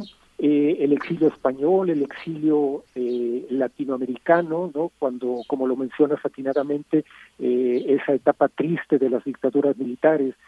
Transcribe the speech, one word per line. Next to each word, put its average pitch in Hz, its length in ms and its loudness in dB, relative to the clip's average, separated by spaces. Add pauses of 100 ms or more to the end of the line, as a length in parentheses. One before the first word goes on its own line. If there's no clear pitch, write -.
(400)
Eh, 147 420 4
el 143 120 2
exilio 156 360 2
español, 165 600 0
el 147 140 2
exilio, 151 800 -2 (100)
eh, 123 560 -4
latinoamericano, 139 1200 -2
¿no? 160 260 -4
Cuando, 123 480 -4
como 131 200 -2
lo 127 80 0
mencionas 139 480 0
atinadamente, 143 800 -2 (340)
eh, 123 460 0 (140)
esa 143 140 -2
etapa 143 340 2
triste 156 520 0
de 131 100 2
las 120 160 -2
dictaduras 139 520 0
militares. 135 580 0 (120)